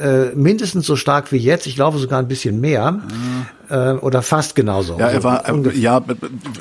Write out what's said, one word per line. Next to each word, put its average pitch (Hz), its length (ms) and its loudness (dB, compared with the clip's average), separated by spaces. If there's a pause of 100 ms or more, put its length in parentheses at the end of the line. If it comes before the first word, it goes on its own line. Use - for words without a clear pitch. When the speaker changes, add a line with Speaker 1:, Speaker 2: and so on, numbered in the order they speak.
Speaker 1:
äh, 131 340 2
mindestens 175 520 2
so 151 100 2
stark 143 360 0
wie 135 60 4
jetzt. 131 280 2
Ich 131 100 -10
glaube 147 220 2
sogar 131 200 -2
ein 127 100 -2
bisschen 117 320 -2
mehr. 147 480 0
Speaker 2:
Ja. 123 380 -6 (240)
Speaker 1:
Äh, 131 280 2
oder 127 240 0
fast 156 320 -2
genauso. 95 440 0
Speaker 2:
Ja, 113 100 2
er 131 120 2
Speaker 1:
So - 40 0
Speaker 2:
war, 127 220 0
äh, - 60 0
Speaker 1:
ungefähr. 139 260 0
Speaker 2:
ja, 117 200 4
äh, 127 160 -2 (460)